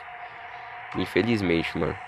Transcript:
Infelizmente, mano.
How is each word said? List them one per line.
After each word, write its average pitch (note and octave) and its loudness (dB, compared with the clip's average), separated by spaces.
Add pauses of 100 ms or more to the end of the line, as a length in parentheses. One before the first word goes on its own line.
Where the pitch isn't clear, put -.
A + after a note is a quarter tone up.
(960)
Infelizmente, F#2 4
mano. E2 0 (100)